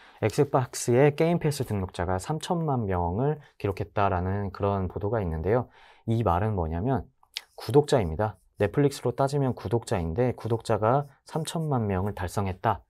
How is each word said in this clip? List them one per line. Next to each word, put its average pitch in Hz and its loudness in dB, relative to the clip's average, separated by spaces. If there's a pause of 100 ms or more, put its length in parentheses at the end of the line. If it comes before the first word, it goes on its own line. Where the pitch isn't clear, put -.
(220)
엑스박스의 139 2
게임 165 2
패스 143 -2
등록자가 92 -2
삼천만 156 -2
명을 95 0 (180)
기록했다라는 98 -2
그런 98 0
보도가 101 -4
있는데요. 90 0 (380)
이 117 2
말은 101 2
뭐냐면 90 -2 (520)
구독자입니다. 110 2 (220)
넷플릭스로 127 0
따지면 139 0
구독자인데 104 0
구독자가 113 0 (160)
삼천만 151 -2
명을 98 0
달성했다, 95 -2